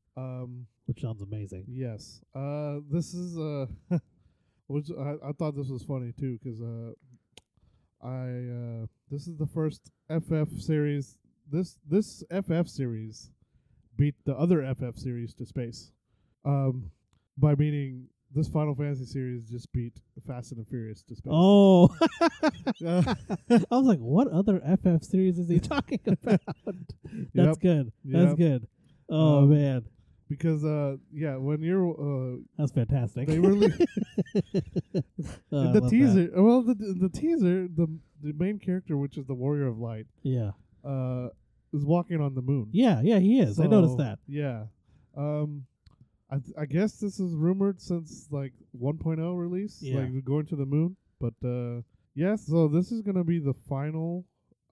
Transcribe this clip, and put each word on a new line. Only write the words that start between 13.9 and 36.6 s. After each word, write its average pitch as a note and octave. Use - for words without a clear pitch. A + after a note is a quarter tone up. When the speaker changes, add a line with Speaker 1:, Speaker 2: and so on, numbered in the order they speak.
Speaker 1:
beat C#3+
the C#3
other E3+
F C3
F A#2+
series A#2+
to B2
space. -
Um, C3+
by D3
meaning C#3
this D3+
Final D3+
Fantasy C#3
series B2
just A#2+
beat A#2
Fast B2
and A#2
the A2
Furious A2+
to A#2+
space. -
Speaker 2:
Oh. F#3+
<laughs> -
Speaker 1:
Uh, F3
<laughs> -
Speaker 2:
I A#3+
was C4
like, G#3
"What D3
other F#3+
F F3
F E3+
series F#3
is F3
he E3+
<laughs> -
talking C#4
about?" G#3
That's D3
Speaker 1:
Yep. -
Speaker 2:
good. D3+
That's E3
Speaker 1:
Yep. E3
Speaker 2:
good. C#3
Oh, D#3
Speaker 1:
Um, C#3
Speaker 2:
man. C#3
Speaker 1:
because, D3+
uh, D3
yeah, D3
when C#3+
you're, F3+
uh, C3+
Speaker 2:
That's D3
fantastic. B2
Speaker 1:
they D#3
really G3+
Speaker 2:
<laughs> -
Oh, D3
I C3
Speaker 1:
in E3+
the G#3
Speaker 2:
love -
that. B2+
Speaker 1:
teaser, G#3+
well, A#3+